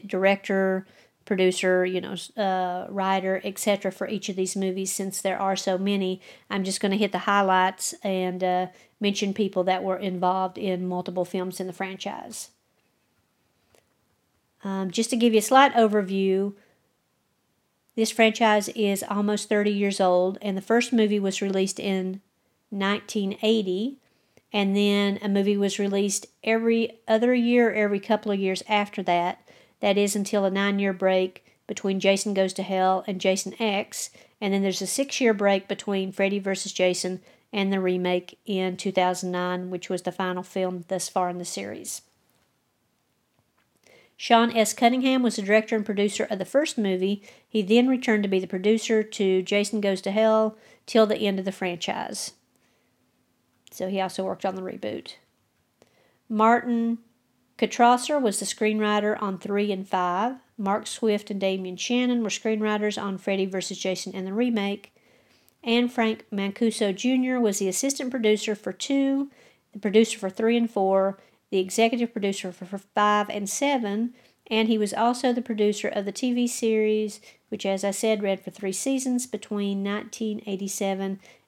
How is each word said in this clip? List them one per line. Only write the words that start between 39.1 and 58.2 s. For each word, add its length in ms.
nine, 380
which 200
was 140
the 80
final 320
film 440
thus 220
far 200
in 80
the 80
series. 560
Sean 360
S. 220
Cunningham 500
was 140
the 40
director 360
and 80
producer 440
of 100
the 60
first 320
movie. 460
He 140
then 260
returned 360
to 60
be 100
the 80
producer 540
to 400
Jason 380
Goes 220
to 100
Hell 460
till 200
the 120
end 220
of 60
the 80
franchise. 800
So 160
he 140
also 240
worked 200
on 100
the 60
reboot. 520
Martin 680
Kitrosser 640